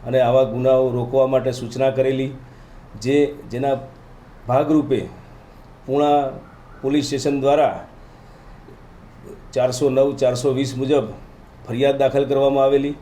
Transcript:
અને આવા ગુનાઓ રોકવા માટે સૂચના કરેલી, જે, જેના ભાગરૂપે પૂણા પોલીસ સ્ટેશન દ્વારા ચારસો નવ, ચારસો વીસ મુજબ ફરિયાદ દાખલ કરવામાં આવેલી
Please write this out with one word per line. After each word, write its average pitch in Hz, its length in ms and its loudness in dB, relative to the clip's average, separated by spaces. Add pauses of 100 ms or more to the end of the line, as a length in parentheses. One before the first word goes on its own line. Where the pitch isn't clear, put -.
અને 127 140 0
આવા 127 280 4
ગુનાઓ 131 340 2 (120)
રોકવા 127 320 0
માટે 127 320 0
સૂચના 131 380 -2
કરેલી, 131 340 0 (720)
જે, 135 120 0 (360)
જેના 135 240 -2 (720)
ભાગરૂપે 135 520 2 (880)
પૂણા 147 320 2 (640)
પોલીસ 135 260 0
સ્ટેશન 139 340 -2
દ્વારા 139 360 2 (1800)
ચારસો 127 340 0
નવ, 135 200 4 (120)
ચારસો 127 320 0
વીસ 127 240 -2
મુજબ 135 300 0 (560)
ફરિયાદ 135 380 0
દાખલ 135 300 2
કરવામાં 139 340 2
આવેલી 139 360 2